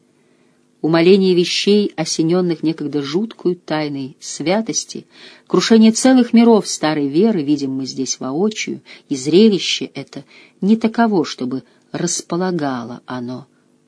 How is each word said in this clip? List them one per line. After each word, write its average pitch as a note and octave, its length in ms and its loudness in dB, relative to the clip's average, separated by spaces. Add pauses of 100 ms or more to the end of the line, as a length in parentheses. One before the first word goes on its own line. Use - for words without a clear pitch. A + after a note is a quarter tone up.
(840)
Умаление F3+ 520 4
вещей, G3+ 640 0
осенённых E3 680 -2
некогда D3 400 -4
жуткую F3 540 -4
тайной D3 640 -6
святости, - 840 -6 (420)
крушение A3 420 4
целых B3 420 2
миров A3+ 360 6
старой D3+ 400 -2
веры, F3+ 340 2
видим C#3 300 -2
мы C3+ 140 -6
здесь C3 340 -8
воочию, C3+ 600 -4 (260)
и C#3+ 80 -4
зрелище D#3 720 2
это C#3 380 -14 (360)
не G3+ 160 2
таково, A3 480 0
чтобы B2+ 400 -8 (260)
располагало D3 1120 -6
оно — B2+ 440 -12 (400)